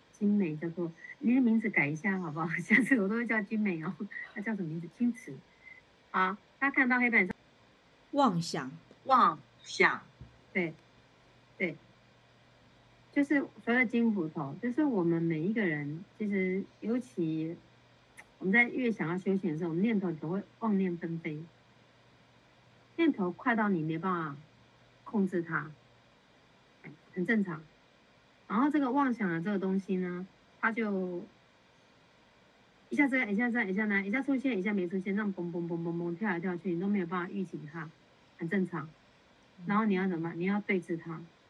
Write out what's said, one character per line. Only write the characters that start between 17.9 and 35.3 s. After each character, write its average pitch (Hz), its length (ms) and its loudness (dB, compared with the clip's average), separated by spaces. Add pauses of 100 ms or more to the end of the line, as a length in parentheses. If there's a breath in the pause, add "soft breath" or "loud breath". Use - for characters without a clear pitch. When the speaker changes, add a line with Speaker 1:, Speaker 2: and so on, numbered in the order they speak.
Speaker 1:
我 - 40 -12
们 185 80 2
在 240 120 6
越 240 280 0
想 165 160 -2
要 180 100 -2
修 190 200 0
行 170 160 -2
的 151 40 -4
时 170 60 -4
候， 170 60 -2
我 156 40 -4
们 175 80 0
念 220 160 2
头 180 140 -2
总 156 200 -6
会 202 120 -4 (160)
妄 214 180 2
念 180 200 0
纷 165 220 -4
飞， 151 200 -6 (1600)
念 330 160 6
头 175 180 0
快 233 240 0
到 214 140 2
你 175 120 2
没 160 160 -2
办 180 140 -2
法 160 240 -4 (680)
控 196 200 0
制 180 160 0
它， 156 300 -4 (1400)
很 180 120 -2
正 220 160 4
常。 160 220 -4 (840)
然 202 100 0
后 294 100 4
这 294 120 2
个 254 100 2
妄 269 220 4
想 214 160 0
的 165 100 0
这 170 100 -2
个 202 80 2
东 190 220 0
西 190 160 -2
呢， 180 320 -4 (320)
它 226 140 0
就 190 500 -2 (1700)
一 - 80 -8
下 285 100 6
这 247 80 0
样， 233 160 0
一 196 60 0
下 247 120 2
这 233 80 0
样， 233 80 0
一 190 80 -2
下 220 120 0
那 208 100 2
样， 196 100 0
一 202 60 -4
下 262 100 0
出 269 140 0
现， 240 240 0
一 - 20 0
下 208 120 0
没 180 160 0
出 190 100 -4
现， 190 160 -2
那 220 60 0
样 202 100 -2